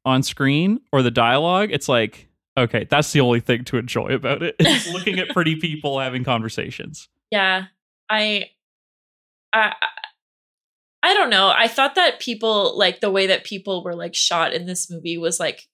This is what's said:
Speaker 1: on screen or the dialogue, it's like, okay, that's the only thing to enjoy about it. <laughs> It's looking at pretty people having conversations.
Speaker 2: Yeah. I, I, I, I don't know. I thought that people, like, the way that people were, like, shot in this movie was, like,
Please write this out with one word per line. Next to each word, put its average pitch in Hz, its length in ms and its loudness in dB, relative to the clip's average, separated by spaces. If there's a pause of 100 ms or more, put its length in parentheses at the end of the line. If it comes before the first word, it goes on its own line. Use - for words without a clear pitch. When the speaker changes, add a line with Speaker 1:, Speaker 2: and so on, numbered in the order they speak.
Speaker 1:
on 131 180 2
screen 156 580 0 (120)
or 135 100 4
the 123 80 2
dialogue, 147 640 2
it's - 160 -4
like, 117 400 0 (300)
okay, 117 320 0
that's 147 220 2
the 147 80 4
only 120 200 4
thing 120 240 0
to 127 140 -4
enjoy 117 300 -4
about 131 340 -2
it. - 140 -6
<laughs> - 40 2
It's 233 320 2
looking 185 280 -4
at 180 100 -4
pretty 160 260 0
people 151 440 -4
having 127 240 -4
conversations. - 840 -4 (220)
Speaker 2:
Yeah. 190 360 0 (440)
I, 214 400 -2 (1040)
I, 214 280 2
I, - 60 -2 (1160)
I 370 100 4
don't 339 160 2
know. 190 260 6
I 226 100 4
thought 269 300 0
that 349 240 2
people, 214 580 0
like, 190 220 2
the 208 100 0
way 190 160 2
that 190 180 2
people 185 380 -8
were, 175 120 -8
like, 170 200 -10
shot 165 380 0
in 175 140 -6
this 180 240 -8
movie 170 280 -8
was, 170 220 -2
like, 156 340 -6